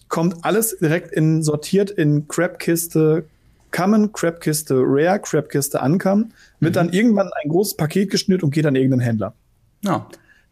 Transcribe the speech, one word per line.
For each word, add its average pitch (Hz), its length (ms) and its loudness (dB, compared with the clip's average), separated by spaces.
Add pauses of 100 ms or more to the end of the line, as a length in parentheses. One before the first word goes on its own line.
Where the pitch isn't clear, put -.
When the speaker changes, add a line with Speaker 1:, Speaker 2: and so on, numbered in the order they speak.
Speaker 1:
kommt 170 360 -2
alles 220 340 -2
direkt 165 340 -2
in, 160 300 2
sortiert 156 480 0
in 147 380 0
Crap-Kiste 170 960 0 (480)
Common, 208 400 2
Crap-Kiste 160 640 -2 (120)
Rare, 156 320 2
Crap-Kiste 143 640 -4
Uncommon, 196 520 0 (280)
wird - 120 2
Speaker 2:
Mhm. - 20 -4
Speaker 1:
dann 170 180 2
irgendwann 196 380 2 (120)
ein 143 60 -6
großes 185 280 0
Paket 185 340 -2
geschnürt 185 340 0
und 143 80 0
geht 156 140 0
an 135 100 2
irgendeinen 131 240 2
Händler. 113 340 -2 (480)
Speaker 2:
Ja. 180 240 -4 (460)